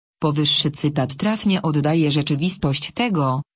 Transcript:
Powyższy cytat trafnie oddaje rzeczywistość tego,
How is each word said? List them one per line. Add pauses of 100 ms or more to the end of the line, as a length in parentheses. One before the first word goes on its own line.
(220)
Powyższy
cytat
trafnie
oddaje
rzeczywistość
tego, (140)